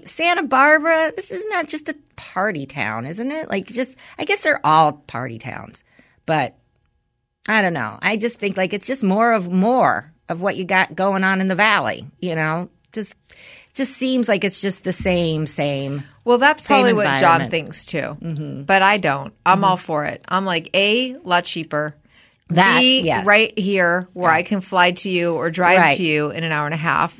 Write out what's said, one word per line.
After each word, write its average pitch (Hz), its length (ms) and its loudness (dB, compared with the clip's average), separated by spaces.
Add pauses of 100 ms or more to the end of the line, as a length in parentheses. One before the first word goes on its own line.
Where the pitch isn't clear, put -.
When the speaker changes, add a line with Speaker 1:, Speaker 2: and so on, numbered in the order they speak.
Speaker 1:
Santa 349 380 -2
Barbara, 302 720 4
this 381 160 -12
is 370 180 -8
not 349 180 -4
just 320 220 -8
a 302 60 -8 (200)
party 185 500 -4
town, 113 400 -6
isn't 214 260 -8
it? 311 180 -8
Like, 196 180 -4
just, 262 280 -6 (220)
I - 80 -6
guess 392 160 -2
they're - 240 0
all 156 280 6
party 123 440 -10
towns. - 460 -14 (420)
But 147 300 -2 (920)
I 214 140 2
don't 180 120 0
know. 113 280 -6
I 208 160 0
just 233 220 -4
think, 202 180 -4
like, 190 160 -2
it's 202 140 -8
just 269 160 -6
more 214 280 2
of, 180 200 -2
more 185 600 2 (160)
of 170 140 -6
what 185 160 -2
you 185 80 -6
got 185 300 0
going 190 280 0
on 190 180 0
in 190 60 0
the 190 80 0
valley, 170 520 2 (120)
you 175 160 -4
know? 160 340 -2 (220)
Just, 214 220 -10 (600)
just 269 180 -4
seems 262 340 0
like 202 160 2
it's 196 180 -4
just 190 220 -4
the 185 100 -4
same, 170 520 0
same, 139 580 -4 (220)
Speaker 2:
Well, 240 140 4
that's 294 240 2
Speaker 1:
same - 40 -16 (100)
Speaker 2:
probably 247 160 4
what 208 120 0
John 139 100 0 (260)
Speaker 1:
environment. 131 100 -6
Speaker 2:
thinks - 340 -6
too. 143 340 -6
Speaker 1:
Mm-hmm. 147 440 -10
Speaker 2:
But 190 180 2
I 202 160 4
don't. 139 360 -4 (120)
I'm 185 120 6
Speaker 1:
Mm-hmm. - 80 0
Speaker 2:
all 185 120 4
for 151 280 -4
it. - 220 -8
I'm 190 180 -2
like, 165 300 -4
A, 233 480 0
lot 175 220 0
cheaper. 151 500 -6 (560)
Speaker 1:
That, 185 280 4
Speaker 2:
B, 262 220 4
Speaker 1:
yes. 151 260 0
Speaker 2:
right 214 320 4
here 180 540 0
where 175 180 2
Speaker 1:
Yeah. 160 60 4
Speaker 2:
I 170 40 2
can 196 200 -2
fly 180 280 2
to 180 220 -6
you 170 240 0
or 156 160 -2
drive 180 260 4
Speaker 1:
Right. 165 200 6
Speaker 2:
to 190 60 -2
you 151 280 0
in 165 120 -6
an 160 80 -4
hour 151 140 -2
and 147 80 -4
a 165 40 -6
half. 156 420 0